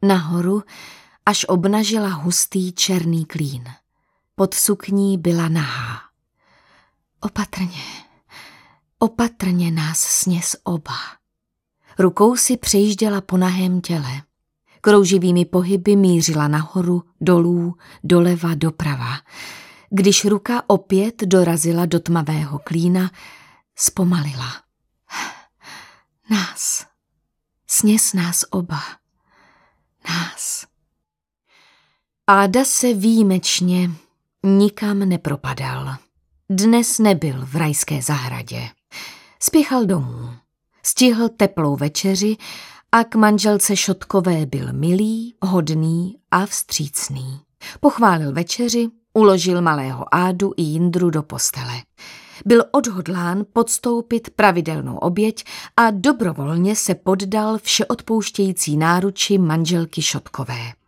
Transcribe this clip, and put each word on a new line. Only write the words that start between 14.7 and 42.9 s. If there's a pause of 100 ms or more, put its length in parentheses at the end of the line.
Krouživými
pohyby
mířila
nahoru, (180)
dolů, (300)
doleva,
doprava. (720)
Když
ruka
opět
dorazila
do
tmavého
klína, (640)
zpomalila. (1800)
Nás. (800)
Sněz
nás
oba. (1300)
Nás. (1600)
Áda
se
výjimečně (520)
nikam
nepropadal. (540)
Dnes
nebyl
v
rajské
zahradě. (720)
Spěchal
domů. (520)
Stihl
teplou
večeři (560)